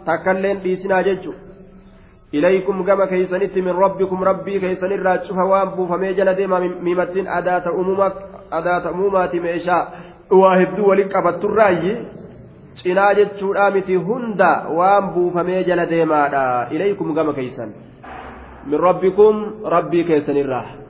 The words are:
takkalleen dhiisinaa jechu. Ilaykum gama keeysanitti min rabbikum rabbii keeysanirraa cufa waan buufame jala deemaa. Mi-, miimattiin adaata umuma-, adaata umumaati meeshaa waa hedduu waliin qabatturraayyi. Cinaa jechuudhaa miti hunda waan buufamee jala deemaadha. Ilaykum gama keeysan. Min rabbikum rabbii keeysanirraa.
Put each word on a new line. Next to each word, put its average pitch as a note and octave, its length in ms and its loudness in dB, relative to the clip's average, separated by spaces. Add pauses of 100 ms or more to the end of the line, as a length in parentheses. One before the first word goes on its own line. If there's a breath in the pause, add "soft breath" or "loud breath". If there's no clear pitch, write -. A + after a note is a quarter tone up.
takkalleen F#3 580 -2
dhiisinaa F#3 400 0
jechu. F3+ 320 -2 (960 soft breath)
Ilaykum F#3 520 0
gama G3 220 2
keeysanitti F#3 560 -2
min F3+ 140 -2
rabbikum F#3 460 0
rabbii F#3+ 380 -2
keeysanirraa F#3 580 -2
cufa F3+ 260 -2
waan F#3+ 320 2
buufame F3+ 380 -2
jala F#3+ 200 2
deemaa. F#3+ 260 0
Mi-, F3+ 160 -4 (100)
miimattiin F3+ 420 -2
adaata F3 440 -2
umuma-, F#3+ 400 0 (380)
adaata F3 400 -2
umumaati F3+ 500 0
meeshaa E3+ 420 -2 (480 loud breath)
waa F#3+ 260 6
hedduu G3 320 2
waliin F#3+ 200 4
qabatturraayyi. F#3+ 880 2 (840)
Cinaa G3 320 2
jechuudhaa G3 560 0
miti F#3+ 240 0
hunda F#3+ 560 0 (280)
waan F#3+ 360 4
buufamee F3 500 0
jala F3 220 2
deemaadha. C#3+ 840 0
Ilaykum E3 440 -2
gama D#3 180 0
keeysan. B2 400 -8 (960)
Min D3 140 0
rabbikum F#3+ 640 4 (200)
rabbii E3 400 0
keeysanirraa. C#3 640 0 (240)